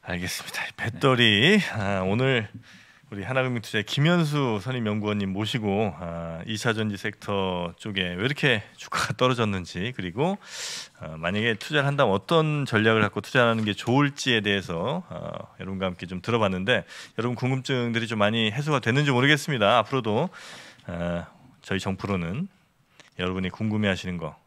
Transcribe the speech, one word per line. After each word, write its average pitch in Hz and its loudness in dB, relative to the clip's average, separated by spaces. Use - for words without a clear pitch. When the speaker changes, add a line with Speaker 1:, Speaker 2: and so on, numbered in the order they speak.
Speaker 1:
알겠습니다. - -6
배터리, 120 4
Speaker 2:
네. - -2
Speaker 1:
아, 98 0
오늘 113 0
우리 101 -10
하나금융투자의 123 -2
김현수 147 2
선임연구원님 104 -2
모시고, 104 0
아, 85 -8
이 110 -8
차 113 0
전지 107 -2
섹터 92 -4
쪽에 98 -4
왜 90 -2
이렇게 135 2
주가가 - -4
떨어졌는지, 110 0
그리고, 117 -2
아, 80 -12
만약에 104 0
투자를 143 0
한다면 139 2
어떤 151 2
전략을 110 4
갖고 101 0
투자하는 113 2
게 104 0
좋을지에 131 2
대해서, 101 -2
아, 82 -10
여러분과 95 -6
함께 90 -4
좀 90 -8
들어봤는데 104 2
여러분 120 -2
궁금증들이 123 0
좀 110 -4
많이 107 4
해소가 143 0
됐는지 139 2
모르겠습니다. 127 4
앞으로도, 117 0
아, 87 -4
저희 95 -4
정프로는 95 -4
여러분이 92 -2
궁금해하시는 101 -2
거 80 -8